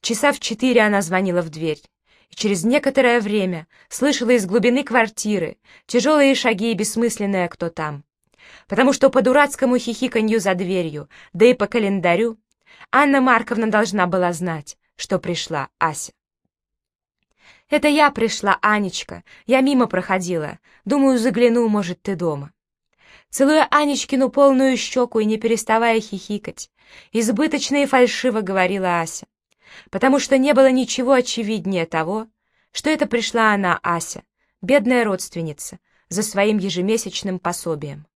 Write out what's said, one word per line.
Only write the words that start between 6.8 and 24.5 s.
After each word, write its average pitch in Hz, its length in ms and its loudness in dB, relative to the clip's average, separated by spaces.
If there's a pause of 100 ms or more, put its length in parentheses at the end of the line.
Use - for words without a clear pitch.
«Кто 170 200 -8
там?». 151 360 -10 (640)
Потому 254 240 2
что 262 180 4
по 262 120 2
дурацкому 262 560 2
хихиканью 226 600 -2
за 190 140 0
дверью, 175 540 -4 (240)
да 180 140 4
и 247 80 8
по 202 120 -2
календарю, 202 720 0 (520)
Анна 277 300 4
Марковна 226 500 0
должна 208 360 0
была 175 260 0
знать, 165 440 -8 (200)
что - 220 -4
пришла 160 500 -6 (100)
Ася. 156 340 -4 (1600)
«Это 294 180 2
я 294 220 4
пришла, 214 500 -2
Анечка. 202 640 -4 (220)
Я 262 140 2
мимо 262 260 2
проходила. 180 720 -4 (260)
Думаю, 269 340 2
загляну, 233 500 2
может, 196 340 -2
ты 196 140 -6
дома». 147 360 -6 (800)
Целуя 294 400 4
Анечкину 277 580 0
полную 269 480 4